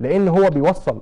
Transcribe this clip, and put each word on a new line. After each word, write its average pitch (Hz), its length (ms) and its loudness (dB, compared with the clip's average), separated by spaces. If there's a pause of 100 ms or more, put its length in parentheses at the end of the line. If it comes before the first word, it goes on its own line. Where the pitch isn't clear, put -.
لان 180 280 0
هو 185 220 2
بيوصل 147 520 -2